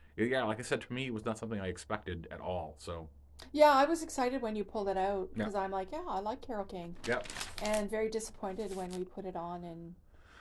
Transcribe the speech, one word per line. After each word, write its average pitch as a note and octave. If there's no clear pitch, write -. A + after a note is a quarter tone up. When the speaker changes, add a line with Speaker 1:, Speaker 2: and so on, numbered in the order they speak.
Speaker 1:
Yeah, B2
like A2
I B2
said, B2+
to -
me, C3
it A#2+
was G#2
not A2
something A2
I F#2+
expected F2+
at -
all, E2
so. E2
Speaker 2:
Yeah, D4
I C#4
was D#4+
excited C4
when A3
you G#3
pulled G3+
it F#3+
out, F#3+
Speaker 1:
Yeah. G#3+
Speaker 2:
'cause G3+
I'm F#3+
like, F#3+
"Yeah, E4
I G3+
like G#3+
Carole G#3
King." F3
Speaker 1:
Yep. -
Speaker 2:
And G#3
very A3
disappointed G#3
when F#3
we F3+
put F#3+
it F3+
on F3
and E3+